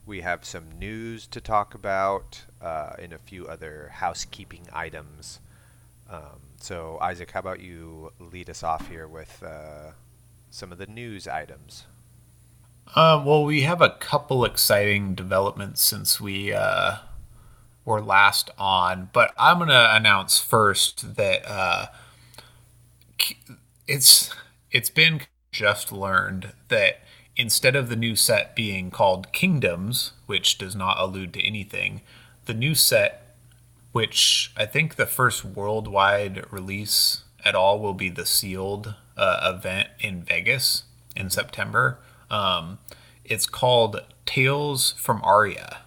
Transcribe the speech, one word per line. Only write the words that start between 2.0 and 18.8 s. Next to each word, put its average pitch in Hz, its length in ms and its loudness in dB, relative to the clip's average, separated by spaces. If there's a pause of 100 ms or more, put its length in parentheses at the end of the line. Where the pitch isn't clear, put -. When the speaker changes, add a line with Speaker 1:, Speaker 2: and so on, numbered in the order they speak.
Speaker 1:
uh, 78 380 -8
and 87 160 -16
a 78 60 -18
few 90 260 -18
other 76 480 -16
housekeeping 87 800 -10
items. 78 680 -12 (720)
Um, 73 320 -18 (160)
so, 82 420 -12
Isaac, 87 300 -6
how 95 120 -8
about 92 180 -10
you 82 600 -18
lead 87 300 -16
us 82 140 -14
off 80 260 -4
here 80 180 -14
with, 78 360 -18
uh, 76 480 -16 (580)
some - 220 -18
of 87 80 -20
the 95 80 -12
news 110 400 -14
items? 71 580 -12 (1080)
Speaker 2:
Uh, 156 280 6
well, 147 220 4
we 147 160 2
have 170 180 0
a 156 120 6
couple - 520 -2
exciting 101 680 2
developments 98 720 -2
since - 360 0
we, 101 320 -6
uh, 98 460 0 (880)
were 110 160 -2
last 101 560 2
on, 92 560 0